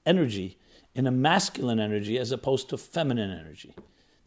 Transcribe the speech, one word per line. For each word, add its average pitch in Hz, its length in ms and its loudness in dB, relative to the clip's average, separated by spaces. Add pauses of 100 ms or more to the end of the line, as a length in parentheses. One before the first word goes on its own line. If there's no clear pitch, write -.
energy 110 500 2 (360)
in 131 140 0
a 127 40 2
masculine 127 680 2
energy 104 400 0
as 120 120 -4
opposed 131 380 0
to - 80 -4
feminine 120 540 -2
energy? 78 420 -14 (540)